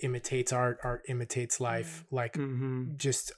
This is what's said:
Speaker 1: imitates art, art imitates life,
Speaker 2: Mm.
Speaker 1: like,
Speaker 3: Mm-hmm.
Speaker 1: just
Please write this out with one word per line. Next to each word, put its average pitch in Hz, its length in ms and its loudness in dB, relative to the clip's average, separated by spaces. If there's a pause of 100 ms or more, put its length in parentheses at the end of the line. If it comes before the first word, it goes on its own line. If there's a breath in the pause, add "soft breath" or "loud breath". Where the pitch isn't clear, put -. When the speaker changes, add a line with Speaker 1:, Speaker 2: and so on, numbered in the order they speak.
Speaker 1:
imitates 127 480 0
art, 123 320 4
art 120 240 -2
imitates 123 520 0
life, 117 460 -2
Speaker 2:
Mm. - 60 -10
Speaker 1:
like, 120 220 0
Speaker 3:
Mm-hmm. 131 640 0
Speaker 1:
just 139 420 0